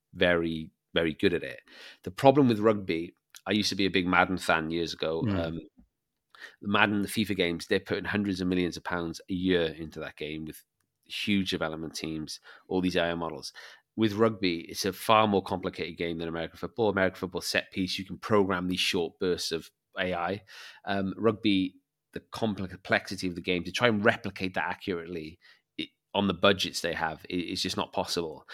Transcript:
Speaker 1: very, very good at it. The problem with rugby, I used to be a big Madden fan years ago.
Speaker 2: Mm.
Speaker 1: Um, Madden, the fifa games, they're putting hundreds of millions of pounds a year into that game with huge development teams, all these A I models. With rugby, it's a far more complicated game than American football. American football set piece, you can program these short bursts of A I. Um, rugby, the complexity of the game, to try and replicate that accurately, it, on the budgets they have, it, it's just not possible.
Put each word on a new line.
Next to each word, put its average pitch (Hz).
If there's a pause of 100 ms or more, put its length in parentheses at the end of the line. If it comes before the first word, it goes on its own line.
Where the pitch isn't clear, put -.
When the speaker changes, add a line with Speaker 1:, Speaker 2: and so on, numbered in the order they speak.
(120)
Speaker 1:
very, 85 (220)
very 82
good 92
at 73
it. 64 (420)
The 95
problem 135
with 113
rugby, 95 (320)
I 95
used 104
to 101
be 98
a 90
big 90
Madden 90
fan 80
years 82
ago. 80
Speaker 2:
Mm. 104
Speaker 1:
Um, 82 (1040)
Madden, 101
the 98
fifa 104
games, 85
they're 98
putting 92
hundreds 101
of 90
millions 90
of 82
pounds 85 (100)
a 98
year 90
into 78
that 73
game 78
with - (420)
huge 98
development 80
teams, 78 (280)
all 92
these 90
A 87
I 85
models. 80 (440)
With 110
rugby, 101 (100)
it's -
a 95
far 110
more 98
complicated 90
game 85
than 82
American 82
football. 107
American 95
football 87
set -
piece, 92
you 95
can 90
program 95
these 90
short -
bursts 87
of 82 (280)
A 92
I. 87 (420)
Um, 98
rugby, 104 (380)
the - (120)
complexity 101
of 87
the 90
game, 90
to 90
try 123
and 104
replicate 98
that 85
accurately, 85 (400)
it, 78 (260)
on 98
the 92
budgets 90
they 85
have, 80
it, 90
it's 92
just 95
not 98
possible. 82